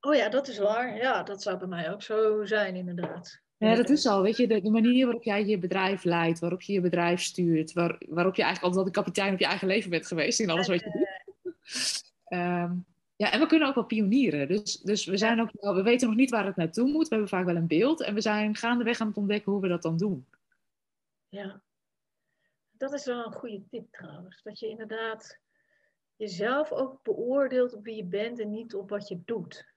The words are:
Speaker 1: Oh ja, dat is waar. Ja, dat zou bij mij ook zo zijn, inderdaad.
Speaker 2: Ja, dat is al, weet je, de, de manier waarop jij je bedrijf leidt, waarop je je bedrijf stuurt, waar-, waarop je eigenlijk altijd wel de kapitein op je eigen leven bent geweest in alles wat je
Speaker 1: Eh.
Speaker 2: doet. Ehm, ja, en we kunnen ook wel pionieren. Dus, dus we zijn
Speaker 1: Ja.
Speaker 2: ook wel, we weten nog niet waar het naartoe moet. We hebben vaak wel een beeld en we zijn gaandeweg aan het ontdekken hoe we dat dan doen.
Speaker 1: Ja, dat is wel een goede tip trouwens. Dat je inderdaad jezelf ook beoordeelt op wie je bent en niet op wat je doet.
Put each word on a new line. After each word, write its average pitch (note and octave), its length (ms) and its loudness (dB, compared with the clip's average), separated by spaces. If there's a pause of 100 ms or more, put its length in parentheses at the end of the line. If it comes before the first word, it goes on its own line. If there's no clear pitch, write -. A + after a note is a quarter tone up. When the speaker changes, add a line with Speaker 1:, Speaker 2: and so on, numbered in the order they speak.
Speaker 1:
Oh C#4+ 140 2
ja, G#3+ 140 4
dat C4 200 0
is G#3+ 100 -10
waar. G#3+ 380 0
Ja, A#3 260 0
dat G3 200 -8
zou F#3+ 160 -4
bij F#3 100 -8
mij E3+ 240 -4
ook G3+ 100 -10
zo G#3+ 420 2
zijn, G3 320 0
inderdaad. F3 640 -8 (160)
Speaker 2:
Ja, A3 180 6
dat A#3+ 160 4
is D4 160 4
al, A3+ 160 4
weet G#3 140 2
je, B3 100 4
de, G#3+ 140 2
de G3+ 100 0
manier A#3+ 340 6
waarop A#3+ 200 -2
jij G#3 220 0
je G#3 120 2
bedrijf F#3 460 0
leidt, E3 340 2
waarop F3 240 -4
je - 100 -6
je G3 80 4
bedrijf F3 400 2
stuurt, D#3+ 520 0
waar-, E3+ 240 0 (120)
waarop F3 280 0
je G#3 60 2
eigenlijk F3 200 0
altijd F3+ 120 0
wel F#3+ 100 2
de F#3 60 -2
kapitein G3 420 0
op F#3 60 -2
je F#3+ 80 2
eigen F#3+ 220 -2
leven G3+ 220 0
bent D#3+ 160 -2
geweest D#3+ 340 0
in G3+ 100 0
alles E3+ 180 2
wat F3 120 2
je - 60 -12
Speaker 1:
Eh. E3+ 60 -10 (500)
Speaker 2:
doet. - 720 -8 (120)
Ehm, F3 500 -2 (420)
ja, G3+ 160 0
en G#3+ 80 2
we D#4 60 4
kunnen D#4 220 4
ook C#4 60 -2
wel A#3 100 2
pionieren. G3+ 640 2
Dus, G#3 320 -2
dus G3+ 240 -2
we F#3+ 120 -2
zijn A3 200 4
Speaker 1:
Ja. A3+ 60 2
Speaker 2:
ook A3 100 -2
wel, G3+ 220 -2
we F#3+ 80 2
weten A#3+ 260 4
nog G#3+ 80 2
niet B3+ 140 4
waar G#3 160 0
het G3 100 -2
naartoe F#3 340 2
moet. D#4 180 2
We - 60 -2
hebben G#3+ 140 0
vaak F#3 160 0
wel F3 120 2
een E3 100 0
beeld G#3+ 360 2
en - 120 -2
we G#3 60 0
zijn G#3+ 360 0
gaandeweg A#3+ 440 0
aan A3 80 0
het G3+ 80 -4
ontdekken G3+ 360 0
hoe G3+ 80 0
we F#3+ 80 0
dat E3+ 140 0
dan E3 140 0
doen. E3 300 -2 (1000)
Speaker 1:
Ja, G3 320 -12 (1120)
dat C4+ 220 -8
is C#4+ 140 -8
wel A#3+ 200 -6
een A3+ 60 -12
goede G#3 380 -12
tip - 220 -14
trouwens. F3 500 -18
Dat G#3 160 -16
je A3 100 -8
inderdaad A3 680 -10 (800)
jezelf G#3+ 560 -4
ook C4 300 -6
beoordeelt B3 720 0
op G#3 100 -16
wie A3 120 -10
je G#3+ 80 -10
bent G#3+ 360 -4
en G#3 100 -6
niet A3+ 240 -10
op G3 160 -8
wat G3+ 180 -8
je F3 160 -10
doet. - 520 -10